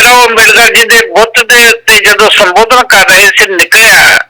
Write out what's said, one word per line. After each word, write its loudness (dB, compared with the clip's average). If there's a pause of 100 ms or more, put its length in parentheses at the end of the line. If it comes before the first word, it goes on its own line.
(260)
ਅੰਬੇਡਕਰ 0
ਜੀ 0
ਦੇ 0
ਬੁੱਤ -2
ਦੇ 2
ਉੱਤੇ -2
ਜਦੋਂ 0
ਸੰਬੋਧਨ 0
ਕਰ 0
ਰਹੇ 2
ਸੀ, -2
ਨਿਕਲਿਆ 0 (120)